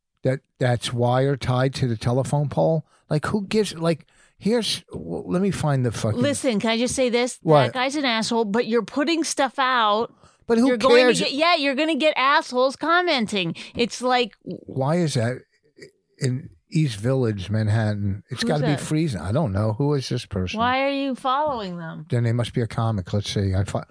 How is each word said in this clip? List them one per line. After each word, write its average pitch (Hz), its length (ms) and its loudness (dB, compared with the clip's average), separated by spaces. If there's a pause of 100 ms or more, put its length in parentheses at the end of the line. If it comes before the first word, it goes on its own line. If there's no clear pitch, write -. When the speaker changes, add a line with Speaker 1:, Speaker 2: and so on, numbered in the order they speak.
(220)
Speaker 1:
that, 131 180 0 (200)
that's 123 340 0
wire 127 420 2
tied 131 400 0
to 131 120 0
the 117 100 -2
telephone 131 500 0
pole? 160 380 0 (240)
Like, 151 160 -2
who 202 200 -2
gives, 202 300 0
like, 165 300 -2 (320)
here's, 214 540 -2
w-, 170 360 -8
let 180 140 0
me 196 100 2
find 139 340 0
the 117 60 2
fucking 117 300 -2
Speaker 2:
Listen, 262 400 0
can 226 100 0
I 226 60 0
just 240 180 0
say 254 140 2
this? 240 320 0
Speaker 1:
What? 151 260 6
Speaker 2:
That 120 60 -6
guy's 262 240 -2
an 285 80 0
asshole, 226 400 0
but 214 200 0
you're 226 200 0
putting 302 400 0
stuff - 340 -2
out. 233 540 2 (340)
Speaker 1:
But 233 120 4
who 247 80 6
Speaker 2:
You're 247 100 4
going 240 180 6
to 247 80 10
Speaker 1:
cares? 226 160 4
Speaker 2:
get, 196 140 -2
yeah, 330 220 4
you're 277 200 0
gonna 311 200 0
get 302 200 2
assholes 262 640 2
commenting. 269 800 0 (200)
It's - 260 -2
like 247 420 0
Speaker 1:
Why 139 520 -4
is 165 200 0
that 120 240 -2 (800)
in 131 300 -2 (200)
East 147 300 0
Village, 110 500 0
Manhattan? 104 800 0
It's - 120 -8
Speaker 2:
Who's 233 80 -2
Speaker 1:
gotta 147 140 0
be 156 80 2
Speaker 2:
that? - 100 0
Speaker 1:
freezing. 151 400 -2
I 87 100 -4
don't 123 220 0
know. 107 200 0
Who 143 200 0
is 135 160 -2
this 123 160 -4
person? 92 340 -4
Speaker 2:
Why 254 240 0
are 277 60 0
you 277 260 -2
following 254 640 -4
them? 165 320 -12
Speaker 1:
Then 120 140 0
they 113 100 0
must 120 200 -4
be 131 80 -2
a 113 60 -2
comic. 113 460 -4
Let's 101 160 -2
see. 98 260 0
I 98 80 2
fo-, - 280 -4